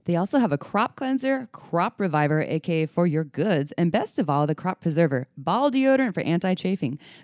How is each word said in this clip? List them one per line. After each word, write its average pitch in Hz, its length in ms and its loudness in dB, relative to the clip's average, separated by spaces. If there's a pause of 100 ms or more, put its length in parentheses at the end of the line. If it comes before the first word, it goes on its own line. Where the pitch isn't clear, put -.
They 170 140 0
also 208 220 0
have 220 120 2
a 143 60 2
crop - 400 -4
cleanser, 262 560 -2
crop - 440 -4
reviver, 151 440 2
A 156 180 -2
K 160 240 -2
A 156 40 -2
for 175 200 0
your 160 160 0
goods, 147 540 -2
and 170 160 2
best 285 260 -2
of 165 100 -2
all, 147 160 2
the 151 100 0
crop 185 260 -6
preserver, 147 560 0
ball 208 340 0
deodorant 262 440 2
for 165 60 -2
anti-chafing. 175 760 -2 (240)